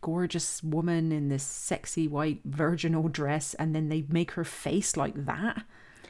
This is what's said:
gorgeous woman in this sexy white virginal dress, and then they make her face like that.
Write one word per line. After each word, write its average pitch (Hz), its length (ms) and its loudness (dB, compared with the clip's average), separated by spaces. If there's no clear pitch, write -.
gorgeous 170 600 0
woman 165 480 2
in 147 180 2
this 135 140 0
sexy - 640 -2
white 147 360 0
virginal 160 640 2
dress, 147 440 -2
and 160 220 0
then 156 140 0
they 156 200 0
make 165 220 2
her 170 120 -2
face - 540 0
like 143 280 0
that. 208 380 -2